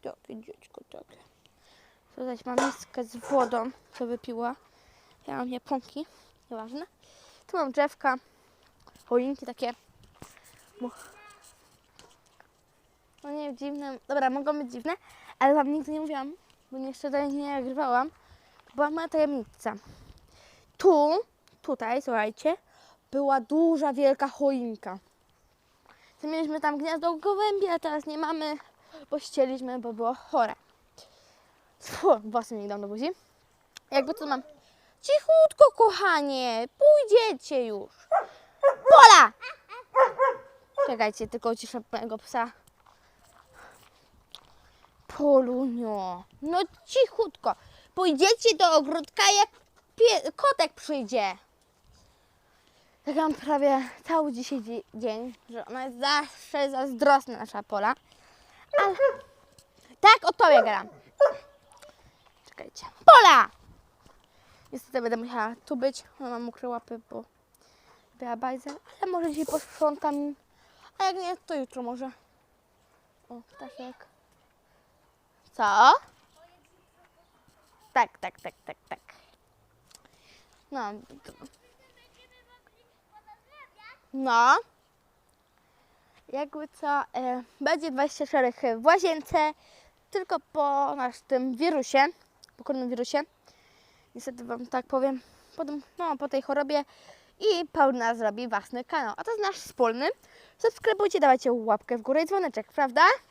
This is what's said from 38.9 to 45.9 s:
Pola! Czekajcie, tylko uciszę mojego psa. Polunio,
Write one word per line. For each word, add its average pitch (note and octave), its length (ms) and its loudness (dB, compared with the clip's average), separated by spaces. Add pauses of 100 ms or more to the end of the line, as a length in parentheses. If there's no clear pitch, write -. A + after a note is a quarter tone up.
Pola! G#4+ 420 12 (1600)
Czekajcie, A3 400 -4
tylko A#3 220 -6
uciszę A3+ 320 -10 (100)
mojego A3 260 -10
psa. A#3 340 -8 (2500)
Polunio, A#3+ 1160 0 (180)